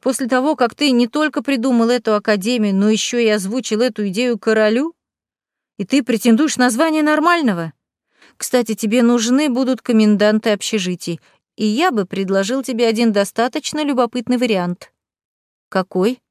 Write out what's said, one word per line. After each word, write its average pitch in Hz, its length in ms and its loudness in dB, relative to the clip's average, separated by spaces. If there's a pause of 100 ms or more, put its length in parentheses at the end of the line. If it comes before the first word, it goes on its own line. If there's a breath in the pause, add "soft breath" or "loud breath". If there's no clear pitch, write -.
После 262 260 -2
того, 262 260 0
как 240 200 0
ты 294 160 0
не 240 180 4
только 302 340 -2
придумал 240 460 0
эту 233 260 0
академию, 208 600 0
но 202 160 2
ещё 226 280 -2
и 233 80 2
озвучил 214 540 -2
эту 220 280 -2
идею 233 300 -2
королю? 220 560 0 (840)
И 196 80 -6
ты 269 160 0
претендуешь 240 560 2
на 247 100 2
звание 311 340 0
нормального? 302 720 0 (640 soft breath)
Кстати, 233 380 -2
тебе 226 280 0
нужны 240 460 2
будут 247 320 -2
коменданты 214 680 2
общежитий, 180 720 -4 (360 soft breath)
и - 80 -4
я 247 260 0
бы 214 140 -2
предложил 196 580 -2
тебе 240 240 -2
один 226 260 2
достаточно 240 680 -2
любопытный 247 540 -2
вариант». 190 560 -2 (800)
«Какой?» 185 500 -2 (100)